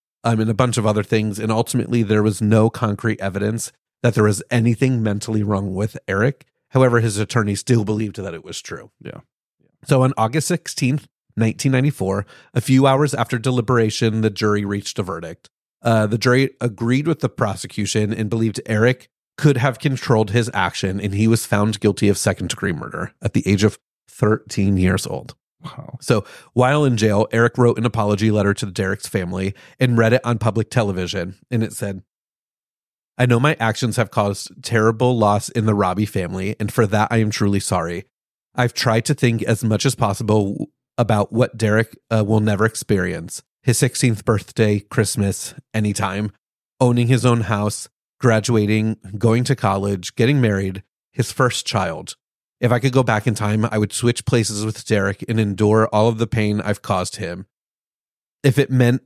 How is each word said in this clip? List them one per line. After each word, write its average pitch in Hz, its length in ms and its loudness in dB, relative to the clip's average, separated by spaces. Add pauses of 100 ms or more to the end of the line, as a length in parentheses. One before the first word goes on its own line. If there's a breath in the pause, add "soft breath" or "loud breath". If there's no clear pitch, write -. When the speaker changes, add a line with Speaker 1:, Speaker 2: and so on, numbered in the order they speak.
(240)
Speaker 1:
um, 113 160 2
and 110 100 0
a 113 60 0
bunch 120 240 0
of 107 80 0
other 104 160 0
things. 107 340 -2
And 110 140 -4
ultimately, 117 500 0
there 107 220 2
was 107 180 0
no 110 300 4
concrete 110 500 -4
evidence 101 500 -6 (300)
that 117 140 2
there 110 80 4
was 104 260 2
anything 120 540 2
mentally 107 400 -2
wrong 98 320 -2
with 104 320 -6
Eric. 107 400 -2 (220)
However, 123 300 4
his 110 200 -2
attorney 104 340 0
still 110 320 0
believed 107 300 -4
that 95 180 -10
it 82 100 -14
was 87 160 -12
true. 82 300 -16 (120)
Speaker 2:
Yeah. - 180 -16 (680)
Speaker 1:
So 135 160 4
on 131 160 2
August 117 300 -2
sixteenth, 139 600 -4 (300)
nineteen 113 360 0
ninety-four, 101 520 -2 (300 loud breath)
a 120 60 0
few 135 260 4
hours 135 260 2
after 120 240 -2
deliberation, 113 840 0
the 107 100 2
jury 104 340 0
reached 101 320 -6
a 107 60 -2
verdict. 85 480 -12 (320)
Uh, 113 240 2
the 110 100 -2
jury 127 420 2
agreed 120 480 -2
with 165 120 -2
the 139 100 -2
prosecution 107 840 -4
and 110 200 -4
believed 113 340 -2
Eric 113 440 0 (260)
could 143 220 4
have 123 220 0
controlled 113 500 0
his 117 240 0
action, 95 480 -2
and 101 140 -4
he 110 120 2
was 113 160 2
found 107 360 0
guilty 101 280 2
of 101 120 2
second-degree 98 520 -2
murder - 480 -8
at - 140 -4
the - 140 0
age 98 160 2
of 107 160 2 (280)
thirteen 101 720 -2
years 90 300 0
old. - 260 -12 (300)
Speaker 2:
Wow. - 380 -16
Speaker 1:
So 107 220 0 (300 loud breath)
while 139 320 2
in 120 120 2
jail, 107 340 2
Eric 117 260 2
wrote 120 220 2
an 113 60 -2
apology 107 440 0
letter 101 240 2
to 104 140 -8
Derek's 95 400 -6
family 95 480 -6 (240 loud breath)
and 123 180 2
read 113 160 4
it 127 100 2
on 120 140 -2
public 101 320 -2
television. 92 640 -4 (140)
And 113 140 -2
it 107 100 -8
said, 98 300 -10 (1120)
I 123 80 2
know 120 140 4
my 151 200 2
actions 113 380 -2
have 117 140 0
caused 101 400 -2 (120)
terrible 117 540 2
loss 104 320 2
in 110 160 0
the 110 100 4
Robbie 98 300 0
family, 95 540 -6
and 104 120 -4
for 117 160 2
that 107 240 2
I 113 60 2
am 107 140 2
truly 101 280 0
sorry. 87 460 -4 (500)
I've 123 180 0
tried 117 320 0
to 151 80 0
think 117 300 0
as - 200 0
much 110 220 2
as - 100 0
possible 104 720 0 (280)
about 104 360 2
what 120 240 0
Derek, 110 400 0 (140)
uh, 110 160 2
will 110 120 4
never 107 260 2
experience. 90 760 -2 (220)
His 120 140 2
sixteenth 120 480 0
birthday, 104 540 2
Christmas, - 720 -2 (200)
anytime, 104 580 -2 (480)
owning 120 280 4
his 120 180 2
own 117 160 4
house, 104 460 -4 (360)
graduating, 110 720 2 (220)
going 117 260 2
to 127 120 0
college, 98 600 -2
getting 131 240 2
married, 98 420 0 (300)
his - 200 -4
first - 360 -2
child. 85 480 -4 (460)
If 120 100 2
I 123 80 2
could 127 140 0
go 131 100 4
back 107 240 0
in 107 80 0
time, 107 300 -2
I 110 120 -2
would 107 140 -2
switch - 340 -2
places 107 400 0
with 110 200 -8
Derek 98 420 -2
and 113 140 -2
endure 107 480 2
all 107 180 2
of 113 100 0
the 113 80 0
pain 107 360 -2
I've 101 200 -4
caused 92 360 -4
him. 90 280 -10 (960)
If 135 160 2
it 135 140 2
meant 127 340 4